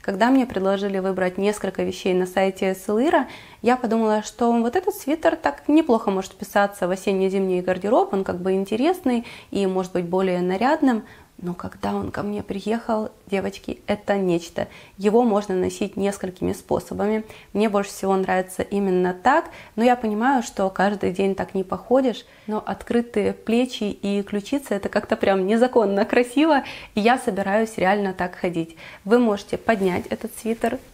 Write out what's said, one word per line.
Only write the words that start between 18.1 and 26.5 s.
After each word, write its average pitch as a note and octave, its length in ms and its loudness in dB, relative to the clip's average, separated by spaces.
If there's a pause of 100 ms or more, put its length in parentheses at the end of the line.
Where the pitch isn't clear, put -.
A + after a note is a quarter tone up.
нравится F#3 460 0
именно F3+ 520 0
так, C#4 360 2 (260)
но A3 80 0
я B3 140 6
понимаю, A#3 440 0
что G3 280 -2
каждый F#3+ 420 0
день G3 240 0
так F#3 180 -8
не F#3+ 120 -2
походишь. A#3+ 600 0 (220)
Но G#3+ 180 -4
открытые G#3 680 -2
плечи A#3 500 0
и G3+ 400 -2
ключицы — G#3 520 -4
это G3+ 120 -6
как-то A#3 300 -2
прям F#3+ 280 2
незаконно A3+ 600 4
красиво, C#4 580 2 (320)